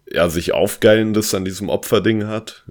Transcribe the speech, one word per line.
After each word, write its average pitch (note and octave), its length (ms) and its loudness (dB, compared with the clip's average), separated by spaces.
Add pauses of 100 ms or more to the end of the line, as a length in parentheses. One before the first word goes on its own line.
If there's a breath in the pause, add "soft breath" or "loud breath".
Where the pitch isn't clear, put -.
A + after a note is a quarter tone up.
ja, E2+ 200 0
sich D#2+ 240 -2
Aufgeilendes G#2+ 800 2
an F#2+ 120 -2
diesem F#2+ 240 -8
Opferding G#2 580 0
hat. G#2+ 440 -10